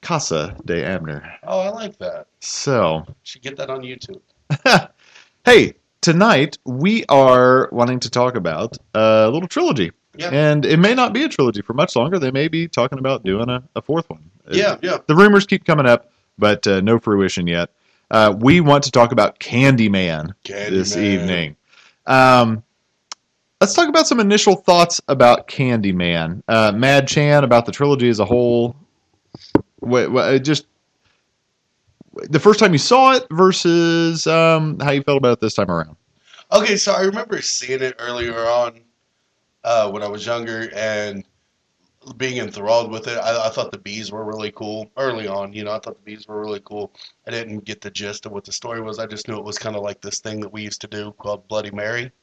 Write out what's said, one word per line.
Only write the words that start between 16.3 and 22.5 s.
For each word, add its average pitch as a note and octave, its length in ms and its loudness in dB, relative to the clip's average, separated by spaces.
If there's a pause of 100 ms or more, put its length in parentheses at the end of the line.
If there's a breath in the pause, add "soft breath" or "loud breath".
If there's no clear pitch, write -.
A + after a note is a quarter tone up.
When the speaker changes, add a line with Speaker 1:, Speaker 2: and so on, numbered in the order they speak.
Speaker 1:
but, G#2 300 2
uh, F#2+ 160 2
no A2+ 160 2
fruition G2 480 0
yet. E2+ 240 -2 (400)
Uh, A2 280 4
we C3 220 4
want C#3+ 240 4
to - 60 -6
talk A#2+ 220 4
about G#2 260 0
Candyman G2+ 960 0 (120)
this G2 520 -4
Speaker 2:
Candyman. F2+ 80 -2
Speaker 1:
evening. F2 520 -2 (500 soft breath)
Um, B2 560 4 (1000)